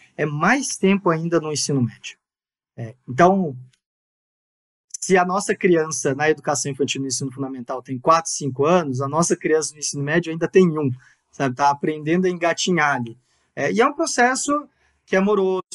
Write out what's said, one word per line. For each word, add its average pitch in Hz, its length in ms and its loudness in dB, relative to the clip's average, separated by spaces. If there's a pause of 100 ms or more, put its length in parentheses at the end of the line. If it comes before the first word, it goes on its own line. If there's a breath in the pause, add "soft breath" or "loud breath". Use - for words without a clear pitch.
(180 soft breath)
é 151 80 -2
mais 170 500 0
tempo 196 340 2
ainda 165 300 0
no 156 120 -6
ensino 139 300 0
médio. - 360 -6 (580)
É, 113 200 -12 (120)
então, 165 480 2 (1400)
se 190 180 2
a 180 60 6
nossa 190 320 -2
criança 160 600 2
na 147 140 0
educação 147 420 -2
infantil 135 280 -4
e 135 40 -4
no 135 40 -6
ensino 135 240 -6
fundamental 131 500 -8
tem 131 180 -8
quatro, 165 320 2
cinco 139 340 -2
anos, 151 360 2
a 139 60 -4
nossa 160 280 0
criança 156 380 0
no 151 60 -20
ensino 143 240 -6
médio 165 280 -2
ainda 165 160 -4
tem 185 200 6
um, 151 240 -2 (400 soft breath)
sabe? 135 240 -4
Tá 143 140 4
aprendendo 156 560 0
a 185 40 2
engatinhar 165 640 0
ali. 117 220 -8 (380)
É, 143 160 -2
e 196 80 -2
é 233 60 6
um 285 80 0
processo 277 720 0 (380)
que - 100 -2
é 190 40 4
moroso, 190 440 0 (120)